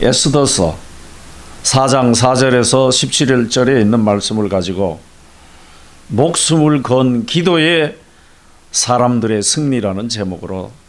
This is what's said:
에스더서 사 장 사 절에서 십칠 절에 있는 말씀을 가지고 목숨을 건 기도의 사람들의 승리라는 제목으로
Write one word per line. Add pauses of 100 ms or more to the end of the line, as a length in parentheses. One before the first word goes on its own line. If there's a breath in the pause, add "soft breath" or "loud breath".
에스더서 (880)
사
장
사
절에서
십칠
절에
있는
말씀을
가지고 (1080 loud breath)
목숨을
건
기도의 (760 soft breath)
사람들의
승리라는
제목으로 (180)